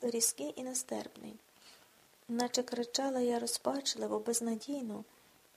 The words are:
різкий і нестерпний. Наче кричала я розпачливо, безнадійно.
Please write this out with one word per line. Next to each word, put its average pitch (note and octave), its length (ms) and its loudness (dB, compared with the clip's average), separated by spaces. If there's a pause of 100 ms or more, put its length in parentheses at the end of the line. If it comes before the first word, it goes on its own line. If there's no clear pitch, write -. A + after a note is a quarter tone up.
різкий A#3+ 540 2
і B3+ 60 -6
нестерпний. A3 720 -6 (920)
Наче A#3+ 340 4
кричала B3+ 580 0
я A#3+ 180 4
розпачливо, A#3 800 0
безнадійно. A3+ 840 -2 (520)